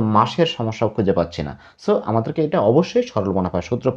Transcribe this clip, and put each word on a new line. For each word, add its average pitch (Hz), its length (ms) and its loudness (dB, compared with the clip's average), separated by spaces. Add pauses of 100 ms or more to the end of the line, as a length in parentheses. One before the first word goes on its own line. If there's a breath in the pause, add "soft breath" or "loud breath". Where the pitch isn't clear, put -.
(160)
মাসের 120 400 2
সমস্যাও 110 380 -2
খুঁজে 95 240 2
পাচ্ছি 85 280 -2
না। 71 60 -8 (320 loud breath)
So 202 80 2 (180)
আমাদেরকে 120 360 -2
এটা 170 120 -2 (120)
অবশ্যই 185 400 2
সরল 98 260 -2
মুনাফার - 320 -2
সূত্র - 180 -2 (100)